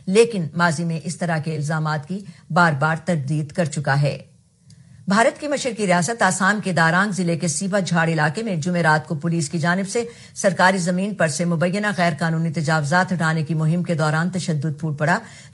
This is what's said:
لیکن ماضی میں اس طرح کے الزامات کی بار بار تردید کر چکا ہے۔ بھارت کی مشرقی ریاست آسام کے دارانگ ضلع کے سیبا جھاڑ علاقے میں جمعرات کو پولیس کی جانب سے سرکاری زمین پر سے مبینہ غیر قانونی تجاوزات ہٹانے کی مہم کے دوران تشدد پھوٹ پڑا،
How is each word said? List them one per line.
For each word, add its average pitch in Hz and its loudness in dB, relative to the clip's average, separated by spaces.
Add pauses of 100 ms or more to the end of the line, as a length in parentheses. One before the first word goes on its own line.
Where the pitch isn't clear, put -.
لیکن 208 4
ماضی 170 0
میں 165 -4
اس 175 -6
طرح 170 -2
کے 156 -4
الزامات 156 -4
کی 196 -8 (300)
بار 170 6
بار 156 0
تردید 151 -2
کر 180 0
چکا 143 0
ہے۔ 139 0 (920)
بھارت 220 2
کی 294 -6
مشرقی 226 -2
ریاست 175 2
آسام 190 2
کے 190 -2
دارانگ 175 2
ضلع 170 0
کے 175 -2
سیبا 196 -2
جھاڑ 165 2
علاقے 156 0
میں 202 -4
جمعرات 160 0
کو 175 -4
پولیس 165 -2
کی 175 -4
جانب 180 0
سے 240 -4 (300)
سرکاری 190 2
زمین 185 -2
پر 165 0
سے 160 -2
مبینہ 175 0 (100)
غیر 170 2
قانونی 165 0
تجاوزات 160 0
ہٹانے 160 0
کی 160 -4
مہم 160 2
کے 170 -2
دوران 156 0
تشدد 160 -4
پھوٹ 151 -4
پڑا، 165 2 (360)